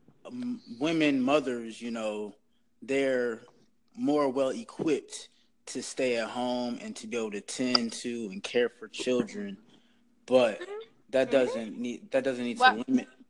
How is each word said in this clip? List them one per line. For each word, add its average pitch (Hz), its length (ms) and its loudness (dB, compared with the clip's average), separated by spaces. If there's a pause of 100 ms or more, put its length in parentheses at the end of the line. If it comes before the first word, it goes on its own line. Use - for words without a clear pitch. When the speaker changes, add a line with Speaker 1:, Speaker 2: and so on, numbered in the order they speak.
(260)
Speaker 1:
um, 123 340 -4 (200)
women, 151 420 4
mothers, 123 580 2
you 120 100 -6
know, 107 440 -4 (480)
they're 127 580 2 (560)
more 143 320 4
well 131 220 2
equipped - 760 -2 (380)
to 123 160 -6
stay 127 340 0
at 110 120 0
home 123 540 -2
and 110 140 -8
to 113 100 -12
be 113 100 -4
able 113 140 -2
to 101 100 -6
tend 123 520 -2
to 117 400 -8
and 101 100 -10
care 120 260 -2
for - 200 -16
children, 104 680 -4 (720)
but 120 340 4
Speaker 2:
Mm-hmm. - 180 -10 (320)
Speaker 1:
that 131 160 4
Speaker 2:
Mm-hmm. 120 60 -4
Speaker 1:
doesn't 113 460 2
need, 120 320 -8
that 131 140 2
doesn't 123 200 -2
need 120 140 -2
Speaker 2:
What? 254 180 6
Speaker 1:
to - 120 -4
limit. 262 200 4 (220)